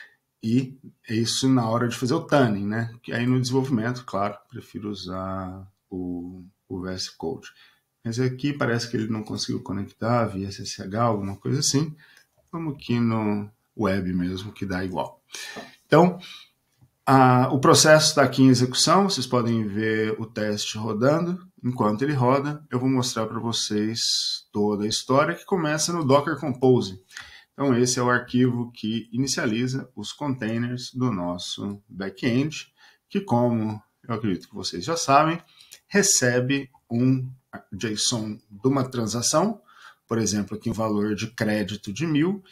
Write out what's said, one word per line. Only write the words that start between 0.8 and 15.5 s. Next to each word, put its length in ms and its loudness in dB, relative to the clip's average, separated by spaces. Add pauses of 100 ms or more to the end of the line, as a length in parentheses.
é 60 -6
isso 340 0
na 220 2
hora 180 0
de 80 -4
fazer 200 0
o 100 -4
tuning, 400 2
né? 260 -4 (120)
Que 100 -10
aí 140 -2
no 120 4
desenvolvimento, 640 0
claro, 320 -4 (140)
prefiro 400 -12
usar 760 -8 (260)
o, 520 -8 (240)
o 140 -8
V 100 -6
S 240 -8
Code. 320 -8 (560)
Mas 160 -6
aqui 320 -2
parece 380 -2
que 80 -4
ele 100 -2
não 160 -4
conseguiu 380 -6
conectar 640 -2
via 220 -6
S 140 -12
S 200 -12
H, 220 -2
alguma 340 -2
coisa 220 -2
assim. 360 0 (560)
Vamos 220 -6
aqui 260 -2
no 500 0 (280)
web 340 0
mesmo, 400 -2
que 140 -10
dá 180 -4
igual. 400 -6 (640)